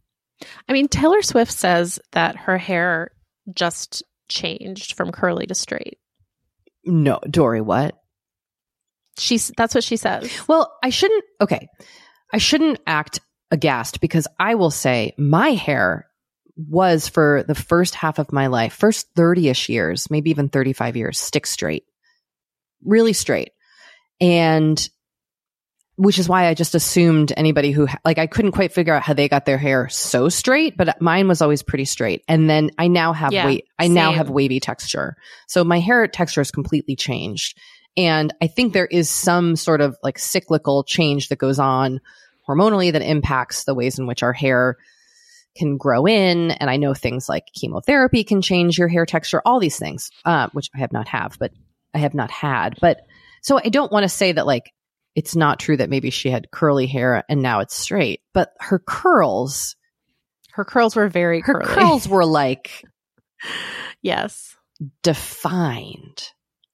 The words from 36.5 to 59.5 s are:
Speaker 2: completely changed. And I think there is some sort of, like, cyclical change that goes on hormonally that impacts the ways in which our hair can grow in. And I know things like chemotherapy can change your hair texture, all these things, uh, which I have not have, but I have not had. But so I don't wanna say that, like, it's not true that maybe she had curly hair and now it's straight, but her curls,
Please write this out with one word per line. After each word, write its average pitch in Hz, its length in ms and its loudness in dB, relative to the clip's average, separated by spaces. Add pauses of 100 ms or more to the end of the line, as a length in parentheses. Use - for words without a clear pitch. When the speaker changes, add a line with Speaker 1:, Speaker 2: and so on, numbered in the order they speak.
Speaker 2:
completely 143 460 -4
changed. - 600 -6 (400)
And 156 340 2 (100)
I 165 40 2
think 233 260 0
there 180 140 2
is 170 240 0
some 175 460 2
sort 156 260 0
of, 139 200 0
like, - 160 -6
cyclical 151 640 -2
change 143 440 -2
that 139 100 -4
goes 135 200 0
on 135 420 0 (480)
hormonally 180 440 2
that 151 100 0
impacts 139 600 -2
the 139 100 -2
ways 127 240 -2
in 131 80 -6
which 123 160 -6
our 123 100 2
hair 127 440 2 (800)
can 143 220 -2
grow 131 280 2
in. 180 440 2
And 147 180 -4
I 127 80 0
know 143 160 0
things 127 380 -6
like - 240 -4
chemotherapy 254 720 0
can 196 180 2
change 175 340 2
your 175 120 4
hair 170 180 2
texture, 165 400 -2
all 247 120 4
these 170 200 0
things, 123 320 -10 (160)
uh, 156 260 2
which 143 220 -8
I 131 60 -10
have 127 120 -4
not 117 160 -6
have, 104 320 -6
but 120 120 -6 (420)
I 151 60 -2
have 147 120 0
not 131 180 -4
had. 123 480 -4
But 170 200 2 (420)
so 277 180 2
I 226 120 0
don't 262 200 0
wanna 202 200 2
say 185 220 0
that, 151 140 0
like, 127 240 -2 (440)
it's 156 200 -6
not 156 240 2
true 151 200 0
that 110 100 -2
maybe 135 220 -2
she - 180 -6
had 127 220 -4
curly 143 360 0
hair 127 440 0
and 143 100 0
now 120 200 0
it's - 140 -8
straight, 135 460 -4 (140)
but - 260 0
her - 180 -2
curls, 143 960 0 (800)